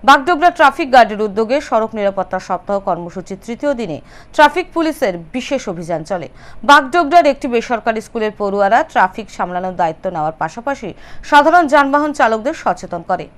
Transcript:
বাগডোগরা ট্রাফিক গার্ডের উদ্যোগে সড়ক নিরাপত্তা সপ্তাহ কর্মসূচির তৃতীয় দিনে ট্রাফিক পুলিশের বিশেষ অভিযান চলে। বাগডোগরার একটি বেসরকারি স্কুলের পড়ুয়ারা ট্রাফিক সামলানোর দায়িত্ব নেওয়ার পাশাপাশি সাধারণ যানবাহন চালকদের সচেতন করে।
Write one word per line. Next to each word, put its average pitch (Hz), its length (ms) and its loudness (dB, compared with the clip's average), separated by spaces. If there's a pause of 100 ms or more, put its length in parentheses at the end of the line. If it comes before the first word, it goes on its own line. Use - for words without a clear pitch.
বাগডোগরা 294 500 4
ট্রাফিক 311 380 2
গার্ডের 214 320 6
উদ্যোগে 220 300 -2 (100)
সড়ক 220 300 -2
নিরাপত্তা 196 500 -4
সপ্তাহ 190 300 -4 (100)
কর্মসূচির 180 580 -8
তৃতীয় 240 340 -4
দিনে 185 180 -8 (380)
ট্রাফিক 311 300 2 (100)
পুলিশের 311 380 -2 (220)
বিশেষ 254 260 -4 (120)
অভিযান 165 360 -6
চলে। 175 180 -6 (420)
বাগডোগরার 294 640 4
একটি 277 200 -6
বেসরকারি 226 520 -4
স্কুলের 214 340 -6
পড়ুয়ারা 202 400 2 (120)
ট্রাফিক 202 440 -2
সামলানোর 180 460 -6
দায়িত্ব 160 240 -4 (100)
নেওয়ার 160 260 -6
পাশাপাশি 226 480 -8 (400)
সাধারণ 311 340 6 (100)
যানবাহন 294 460 2
চালকদের 226 440 0
সচেতন 175 460 -6
করে। 180 160 -4 (120)